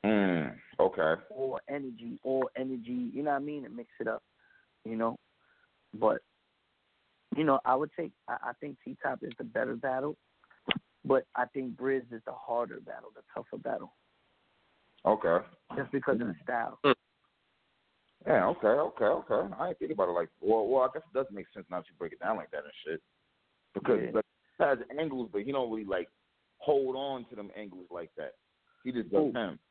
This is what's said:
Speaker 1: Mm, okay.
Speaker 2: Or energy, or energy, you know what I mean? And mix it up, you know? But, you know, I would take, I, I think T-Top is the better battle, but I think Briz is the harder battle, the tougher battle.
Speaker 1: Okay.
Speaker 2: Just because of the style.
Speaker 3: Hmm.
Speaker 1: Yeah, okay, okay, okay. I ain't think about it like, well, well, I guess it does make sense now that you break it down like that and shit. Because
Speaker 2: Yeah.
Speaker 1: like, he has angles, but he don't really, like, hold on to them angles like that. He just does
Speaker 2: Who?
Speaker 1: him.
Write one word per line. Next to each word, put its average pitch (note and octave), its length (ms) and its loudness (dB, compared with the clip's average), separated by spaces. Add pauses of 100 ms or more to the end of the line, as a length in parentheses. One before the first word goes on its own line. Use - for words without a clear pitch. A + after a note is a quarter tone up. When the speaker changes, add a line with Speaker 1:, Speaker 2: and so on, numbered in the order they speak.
Speaker 1:
Mm, F#2+ 520 4 (240)
okay. E2 340 4 (160)
Speaker 2:
Or C3+ 400 -4
energy, B2 540 -8
or C3 340 0
energy, B2 560 -4
you C#3 100 -4
know D3+ 80 0
what C#3 60 0
I - 20 0
mean? D3 260 -8
And - 100 -14
mix A#2+ 140 -14 (100)
it A2+ 80 -4
up, A2 160 -4 (600)
you A2+ 120 -8
know? A2+ 200 0 (760)
But, G#2+ 280 4 (1160)
you D3+ 60 2
know, C3+ 200 6
I B2+ 120 4
would D3+ 220 0
take, D#3 140 -6 (160)
I, A#2+ 100 -4 (100)
I B2 120 -6
think C#3 240 -10
T-Top - 380 -6
is - 160 -8
the B2+ 60 -8
better A#2+ 320 -2
battle, C3 420 -2 (880)
but C3 200 6 (100)
I B2 100 0
think B2 320 -6
Briz C3 240 0 (100)
is A2+ 140 -10
the - 80 -8
harder A#2+ 480 -4
battle, - 340 -14
the A2 60 -20 (120)
tougher - 240 -10
battle. - 360 -8 (1120)
Speaker 1:
Okay. F2 320 4 (400)
Speaker 2:
Just C3+ 140 -4
because C3+ 280 0
of - 80 -2
the - 160 -4
style. - 400 -4
Speaker 3:
Hmm. C#3+ 80 8 (1400)
Speaker 1:
Yeah, A2+ 200 6
okay, A2+ 200 2
okay, B2+ 380 4
okay. G#2 540 2
I F3 100 -2
ain't F3 100 -8
think - 120 -4
about F#2+ 180 2
it F2 40 0
like, F2 160 0 (120)
well, G#2+ 260 4
well, B2+ 160 6
I C3 100 4
guess D#3 140 -8
it B2 100 -4
does C3+ 140 0
make G2 220 -10
sense F2+ 180 -14
now F2+ 60 -4
that E2+ 100 -8
you D#2+ 100 -20
break E2+ 160 -6
it - 60 -20
down G2+ 180 -2
like D2+ 140 -10
that D2 120 -6
and D2 100 -16 (120)
shit. D#2 160 -6 (720)
Because A2+ 300 2
Speaker 2:
Yeah. - 100 -4
Speaker 1:
like, A2 120 2 (320)
he F#3 60 4
has C#3 140 4 (220)
angles, C3+ 320 -4
but G2+ 100 -2
he B2 100 -4
don't B2+ 200 0
really, A2 140 -4
like, F#2+ 220 -2 (520)
hold - 360 2
on C3 340 -6
to B2 60 -16
them G#2 200 -12
angles F#2 340 -14
like E2+ 280 -10
that. D2 160 -10 (500)
He B2+ 80 -4
just A2+ 180 -4
does C3+ 240 4
Speaker 2:
Who? B2 60 -2
Speaker 1:
him. F2+ 200 -4 (120)